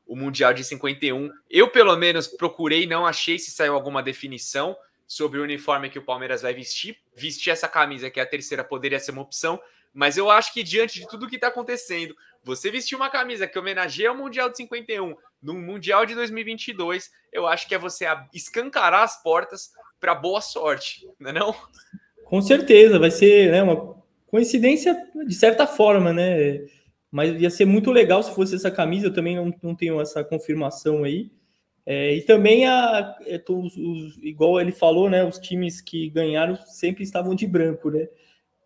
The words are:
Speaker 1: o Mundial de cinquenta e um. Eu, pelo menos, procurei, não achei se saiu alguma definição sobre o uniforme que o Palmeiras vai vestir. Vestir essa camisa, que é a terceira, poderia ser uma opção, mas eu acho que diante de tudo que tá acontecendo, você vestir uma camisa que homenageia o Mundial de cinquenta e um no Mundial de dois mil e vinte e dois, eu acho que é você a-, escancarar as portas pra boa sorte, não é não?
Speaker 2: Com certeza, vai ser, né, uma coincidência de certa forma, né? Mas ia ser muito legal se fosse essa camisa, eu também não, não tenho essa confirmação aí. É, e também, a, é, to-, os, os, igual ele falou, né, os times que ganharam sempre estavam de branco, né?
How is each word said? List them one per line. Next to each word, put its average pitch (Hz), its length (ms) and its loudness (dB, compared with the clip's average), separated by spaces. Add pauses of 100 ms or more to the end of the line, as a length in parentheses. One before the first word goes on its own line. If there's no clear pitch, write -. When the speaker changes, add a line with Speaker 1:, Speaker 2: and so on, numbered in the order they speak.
Speaker 1:
o 120 80 -14
Mundial 135 380 2
de 131 100 -6
cinquenta 139 420 -6
e 135 60 0
um. 139 180 -6 (200)
Eu, 220 200 6
pelo 202 280 6
menos, 170 300 0
procurei, 165 600 -2
não 165 180 -2
achei 165 320 -2
se - 140 -10
saiu 147 220 -2
alguma 139 280 -4
definição 135 720 -8 (300)
sobre 143 340 -6
o 147 40 -4
uniforme 143 460 -4
que 139 100 -14
o 135 60 -18
Palmeiras 127 360 -6
vai 127 120 -6
vestir. 131 440 -12 (160)
Vestir 151 380 -8
essa 165 160 -4
camisa, 143 420 -2
que 131 100 -8
é 131 40 -2
a - 20 -2
terceira, 135 380 -8
poderia 135 360 -6
ser 139 120 -10
uma 135 100 -12
opção, 165 380 -8 (340)
mas 143 240 -2
eu 202 140 2
acho 214 220 2
que 233 100 -6
diante 190 380 -4
de 180 60 -20
tudo 226 200 -14
que 247 100 -14
tá 247 120 -2
acontecendo, 233 680 -10 (260)
você 131 300 -8
vestir 247 240 -8
uma 262 140 -4
camisa 247 360 -4
que 185 140 -8
homenageia 185 540 -4
o 262 40 -10
Mundial 254 320 -4
de 247 80 -14
cinquenta 233 360 -12
e 202 60 -6
um 175 140 -8 (280)
no 151 140 -10
Mundial 190 500 -2
de 226 100 -10
dois 233 160 -6
mil 220 100 -10
e 214 40 -10
vinte 226 240 -12
e 240 40 -12
dois, 180 380 -8 (200)
eu 175 140 -4
acho 170 220 -2
que 196 80 -4
é - 20 -2
você 180 280 -8
a-, 156 280 -6
escancarar 214 680 0
as - 180 -4
portas 170 500 -2 (280)
pra 170 160 0
boa 180 260 -4
sorte, - 640 -6 (140)
não 135 100 -12
é 143 40 -10
não? 202 200 -2 (720)
Speaker 2:
Com 196 180 0
certeza, 214 560 10
vai 165 140 6
ser, 202 400 8
né, 180 100 4
uma 170 400 -2 (240)
coincidência 269 720 2 (300)
de 180 80 -4
certa 226 320 4
forma, 202 440 4
né? 160 540 0 (460)
Mas 160 280 -2
ia 175 120 2
ser 196 140 2
muito 208 260 4
legal 208 320 6
se - 100 -8
fosse 190 220 -2
essa 185 160 -2
camisa, 185 340 -2
eu 190 80 -2
também 175 220 -2
não, 175 260 -4
não 170 140 -8
tenho 160 260 -4
essa 151 220 -6
confirmação 151 800 -4
aí. 151 280 -6 (540)
É, 143 300 -2
e 165 80 -4
também, 220 420 6
a, 233 500 0 (120)
é, 175 100 -8
to-, 185 240 -6
os, 180 160 -10
os, 160 460 -10
igual 156 360 0
ele 175 120 -2
falou, 175 360 4
né, 185 160 2
os 175 140 -4
times 180 440 -8
que 160 280 -8
ganharam 160 460 -2
sempre - 480 -6
estavam 185 320 -4
de 214 100 -4
branco, 165 460 -2
né? 156 160 -4 (580)